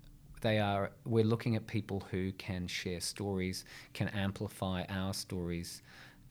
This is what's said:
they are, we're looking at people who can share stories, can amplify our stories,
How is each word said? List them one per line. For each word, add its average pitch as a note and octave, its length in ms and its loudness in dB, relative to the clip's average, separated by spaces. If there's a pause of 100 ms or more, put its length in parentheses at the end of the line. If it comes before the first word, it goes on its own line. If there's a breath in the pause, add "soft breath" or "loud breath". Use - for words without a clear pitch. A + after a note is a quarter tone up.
(420)
they A2 160 4
are, G2+ 340 2 (120)
we're A2+ 200 6
looking A2+ 320 4
at A2 100 -2
people G2 440 -2
who F#2+ 220 2
can F2+ 340 -4
share F2 340 -4
stories, F#2 640 -2 (280 loud breath)
can - 160 0
amplify G2 800 0
our G2 240 0
stories, E2+ 720 -4 (480 loud breath)